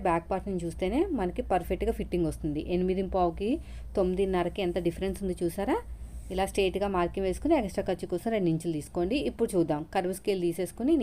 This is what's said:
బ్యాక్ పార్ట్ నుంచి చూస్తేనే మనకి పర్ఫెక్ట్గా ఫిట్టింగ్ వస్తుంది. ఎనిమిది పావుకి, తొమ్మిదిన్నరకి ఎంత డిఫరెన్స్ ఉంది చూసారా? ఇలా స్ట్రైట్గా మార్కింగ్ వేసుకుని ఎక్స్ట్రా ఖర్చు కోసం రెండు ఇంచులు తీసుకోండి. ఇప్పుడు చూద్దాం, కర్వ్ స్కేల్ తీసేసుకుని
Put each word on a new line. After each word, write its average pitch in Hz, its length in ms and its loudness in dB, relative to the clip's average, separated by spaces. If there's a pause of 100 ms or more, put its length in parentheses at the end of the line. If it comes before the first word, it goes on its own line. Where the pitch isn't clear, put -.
బ్యాక్ 170 240 2
పార్ట్ 190 200 -2
నుంచి 180 160 -2
చూస్తేనే 185 360 0 (180)
మనకి 180 320 -2
పర్ఫెక్ట్గా 190 480 2
ఫిట్టింగ్ 175 300 0
వస్తుంది. 151 340 -2 (120)
ఎనిమిది 185 300 2 (100)
పావుకి, 180 360 2 (460)
తొమ్మిదిన్నరకి 185 680 2
ఎంత 175 100 -2 (100)
డిఫరెన్స్ 185 340 -2
ఉంది 180 220 -2
చూసారా? 202 340 0 (560)
ఇలా 185 140 2
స్ట్రైట్గా 190 480 2
మార్కింగ్ 175 340 0
వేసుకుని 285 280 2
ఎక్స్ట్రా 202 320 -2
ఖర్చు 180 240 -2
కోసం 180 240 -2
రెండు 175 140 4
ఇంచులు 165 220 0
తీసుకోండి. 175 440 -2 (100)
ఇప్పుడు 233 240 0
చూద్దాం, 165 320 2 (100)
కర్వ్ 185 220 0
స్కేల్ 190 260 -2
తీసేసుకుని 185 600 0